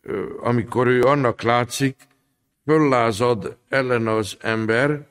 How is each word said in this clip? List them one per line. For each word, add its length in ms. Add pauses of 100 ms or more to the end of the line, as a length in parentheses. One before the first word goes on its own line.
ö, 240 (160)
amikor 460
ő 160
annak 380
látszik, 540 (680)
föllázad 920 (120)
ellen 380
az 340
ember 680